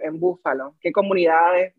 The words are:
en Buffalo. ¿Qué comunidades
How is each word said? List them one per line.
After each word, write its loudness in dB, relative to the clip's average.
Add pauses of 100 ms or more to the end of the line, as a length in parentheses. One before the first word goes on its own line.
en -8
Buffalo. -4
¿Qué -6
comunidades 2